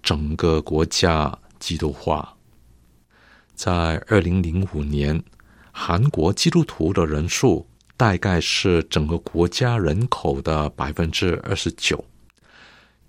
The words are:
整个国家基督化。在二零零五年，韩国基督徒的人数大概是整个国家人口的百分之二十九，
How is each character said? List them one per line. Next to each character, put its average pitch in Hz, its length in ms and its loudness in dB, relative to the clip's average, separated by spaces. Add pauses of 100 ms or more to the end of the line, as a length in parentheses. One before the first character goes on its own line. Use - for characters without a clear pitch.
整 76 340 -2
个 80 260 2
国 78 240 0
家 78 520 0 (220)
基 - 180 -6
督 78 140 -4
化。 76 440 -4 (1160)
在 82 440 -2 (100)
二 107 120 4
零 90 220 2
零 87 320 -2
五 76 100 -2
年， 73 400 0 (480)
韩 87 380 -2
国 85 240 2
基 - 160 0
督 165 140 4
徒 - 280 -2
的 92 140 2
人 76 240 -2
数 90 380 2 (280)
大 104 220 2
概 87 240 0
是 85 440 2
整 78 200 0
个 82 140 -2
国 87 280 0
家 120 300 0
人 95 300 0
口 69 340 -2
的 76 300 0
百 71 200 -6
分 80 200 -2
之 87 320 0
二 101 120 -4
十 - 180 -4
九， - 300 -4 (1040)